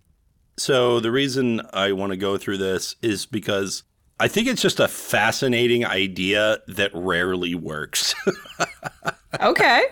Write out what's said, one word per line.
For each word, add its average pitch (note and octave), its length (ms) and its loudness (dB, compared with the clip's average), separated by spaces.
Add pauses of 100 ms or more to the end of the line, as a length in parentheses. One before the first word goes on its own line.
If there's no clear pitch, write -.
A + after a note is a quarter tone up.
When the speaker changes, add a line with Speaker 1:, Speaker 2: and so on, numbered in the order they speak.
(580)
Speaker 1:
So B2 420 2
the A2+ 100 0
reason B2+ 500 0 (120)
I G2 200 0
wanna F#2+ 240 -2
go G2 200 0
through G2 220 -4
this F#2+ 440 -2
is G#2+ 240 -2
because G2 560 -4 (380)
I A#2 80 4
think - 180 0
it's B3+ 160 0
just - 180 2
a G#2+ 80 4
fascinating A#2+ 960 2
idea G2 840 0
that G2 280 0
rarely F2 600 0
works. D#2 680 -4
<laughs> - 40 -14 (1160)
Speaker 2:
Okay. B3 500 4